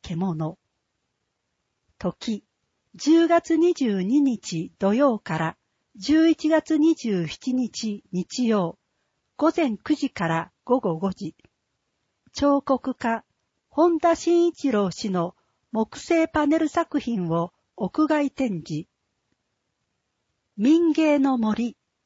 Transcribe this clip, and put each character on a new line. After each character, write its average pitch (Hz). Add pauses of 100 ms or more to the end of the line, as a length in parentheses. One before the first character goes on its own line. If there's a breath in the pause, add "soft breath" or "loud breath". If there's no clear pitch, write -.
獣。 165 (1400)
時、 - (520)
十 330
月 339
二 339
十 202
二 254
日 208
土 196
曜 254
か 160
ら 165 (380)
十 311
一 311
月 311
二 311
十 185
七 -
日 220
日 185
曜、 196 (600)
午 302
前 262
九 -
時 269
か 170
ら 165 (120)
午 247
後 175
五 185
時。 160 (1000)
彫 285
刻 262
家、 226 (440)
本 330
田 339
慎 339
一 294
郎 202
氏 -
の 180 (380)
木 220
製 330
パ 302
ネ 311
ル 320
作 330
品 185
を 170 (220)
屋 277
外 294
展 202
示。 160 (1700)
民 311
芸 302
の 269
森、 220 (280)